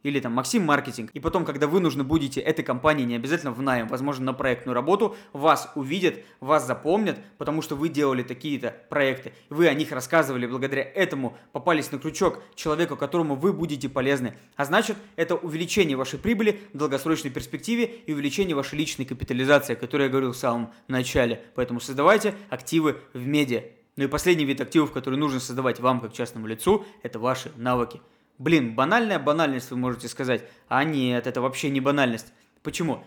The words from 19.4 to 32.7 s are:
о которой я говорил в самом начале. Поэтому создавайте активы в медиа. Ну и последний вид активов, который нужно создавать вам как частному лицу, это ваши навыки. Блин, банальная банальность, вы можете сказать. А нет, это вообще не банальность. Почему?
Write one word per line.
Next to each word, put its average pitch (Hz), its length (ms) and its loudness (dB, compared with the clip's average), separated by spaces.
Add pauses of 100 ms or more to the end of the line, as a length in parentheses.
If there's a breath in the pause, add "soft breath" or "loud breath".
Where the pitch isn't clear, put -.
о 113 40 0
которой 139 280 0
я 135 40 2
говорил 131 240 2
в 120 40 -8
самом 120 340 -2 (160 loud breath)
начале. 127 560 0 (140 loud breath)
Поэтому 120 240 -4
создавайте 196 540 4 (160)
активы 147 480 0 (140)
в 123 140 -8
медиа. 135 380 2 (320)
Ну 139 80 0
и - 20 0
последний 151 380 2
вид 135 160 -2
активов, 147 320 2
который 131 260 -4
нужно 139 220 0
создавать 127 400 -2
вам 127 200 2
как 113 120 -10
частному 113 340 -8
лицу, 185 400 0 (160 loud breath)
это 120 160 -10
ваши 123 380 -2
навыки. 120 440 0 (380 soft breath)
Блин, 127 380 2
банальная 196 420 2
банальность, 139 540 0
вы 127 60 -6
можете 123 280 -4
сказать. 123 380 -2 (240 loud breath)
А 131 160 2
нет, 127 420 0
это 127 140 -4
вообще 131 300 -2
не 139 100 0
банальность. 131 520 0 (300 soft breath)
Почему? 151 440 -4